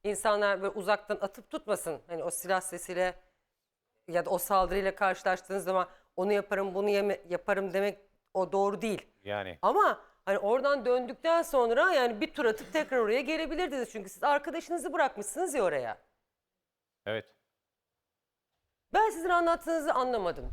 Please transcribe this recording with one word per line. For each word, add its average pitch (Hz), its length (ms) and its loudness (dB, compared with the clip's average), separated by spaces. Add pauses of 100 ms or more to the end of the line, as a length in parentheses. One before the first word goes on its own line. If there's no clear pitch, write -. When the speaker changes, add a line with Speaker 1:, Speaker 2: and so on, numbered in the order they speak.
Speaker 1:
insanlar 202 580 2
böyle 196 120 -2
uzaktan 202 480 -2
atıp - 280 -6
tutmasın. 175 580 -4
Hani 165 160 -6
o 175 80 -4
silah 185 300 -2
sesiyle 180 520 -4 (920)
ya 170 180 0
da - 40 -4
o 180 80 2
saldırıyla 190 580 2
karşılaştığınız 185 680 -2
zaman 180 240 0 (280)
"Onu 196 180 2
yaparım, 196 420 0
bunu 202 140 0
yeme-, 202 400 0
yaparım." 190 440 -2
demek 196 260 0 (340)
o 185 180 -2
doğru 196 300 2
değil. 214 260 -4 (160)
Speaker 2:
Yani. 101 380 -4
Speaker 1:
Ama 269 400 4 (240)
hani 196 140 2
oradan 254 460 0
döndükten 254 560 2
sonra 277 520 4
yani 240 280 2
bir 311 120 -2
tur 294 120 0
atıp 220 280 -2
tekrar 302 240 0
oraya 233 240 2
gelebilirdiniz. 294 680 -2
Çünkü 190 180 -10
siz - 140 -8
arkadaşınızı 294 720 -2
bırakmışsınız 294 600 -2
ya 262 100 0
oraya. 131 340 -2 (1080)
Speaker 2:
Evet. 107 200 -4 (1700)
Speaker 1:
Ben 427 160 4
sizin 330 200 -4
anlattığınızı 339 640 2
anlamadım 202 600 -2